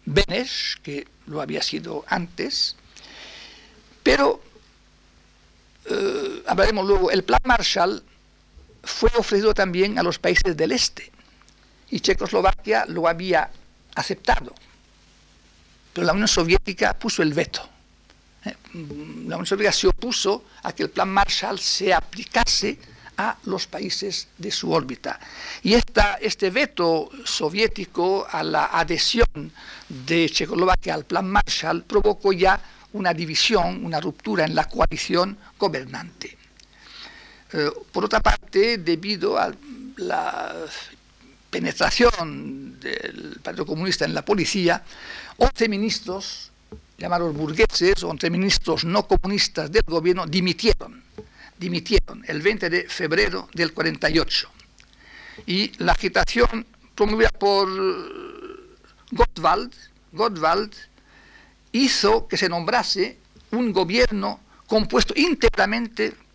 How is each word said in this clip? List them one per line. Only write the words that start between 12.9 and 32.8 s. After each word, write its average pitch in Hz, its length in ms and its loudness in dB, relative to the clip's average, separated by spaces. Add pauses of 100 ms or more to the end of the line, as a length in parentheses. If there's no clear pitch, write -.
había 170 420 0 (460)
aceptado, - 580 -2 (1400)
pero 175 120 -2
la 165 60 6
Unión 202 160 2
Soviética 185 720 2
puso - 240 0
el 156 100 2
veto. - 360 -4 (760)
Eh, - 140 -10 (160)
la 156 640 -12
Unión 175 80 -6
Soviética 202 260 2
se - 160 2
opuso 233 560 0 (200)
a - 100 -6
que - 100 -4
el 151 60 -4
plan 190 180 -2
Marshall 196 520 0
se - 340 0
aplicase 226 840 0 (380)
a 214 300 -2
los 185 220 -4
países - 600 -6 (100)
de - 140 -8
su - 200 -4
órbita. - 480 -2 (420)
Y 196 140 4
esta, 208 400 4
este 196 340 -2
veto 180 600 0 (140)
soviético 190 1040 0
a 156 140 -4
la 160 220 0
adhesión 165 880 0 (340)
de 156 420 0
Checoslovaquia 175 640 0
al 151 100 -8
plan 185 240 -2
Marshall 170 540 0
provocó 202 500 2
ya 185 260 4 (340)